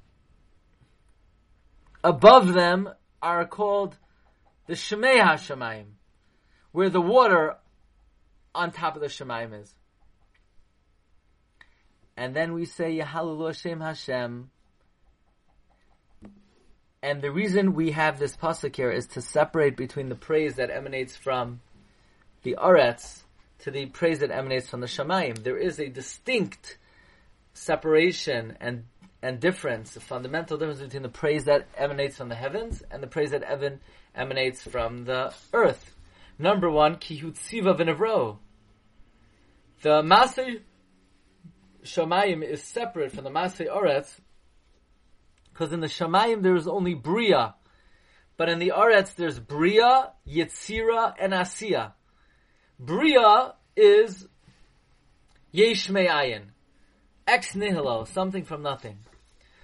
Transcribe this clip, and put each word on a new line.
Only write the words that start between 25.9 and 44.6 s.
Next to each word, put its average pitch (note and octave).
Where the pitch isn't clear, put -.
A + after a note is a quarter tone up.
separation D#3
and, A#2+
and B2+
difference, C3
a A2+
fundamental C#3+
difference D3
between C3+
the B2
praise D3
that C#3+
emanates C#3
from B2
the A#2
heavens G3
and D3
the B2+
praise D3
that C#3+
evan-, C#3
emanates C3
from A#2+
the B2+
earth. G#3
Number F3+
one, D3+
Ki -
Hu D#3
Tziva G3
V'Nivro. D#3+
The D3+
Masei B3
Shamayim F3
is D3+
separate E3+
from C3+
the C3+
Masei E3+
Aretz, E3+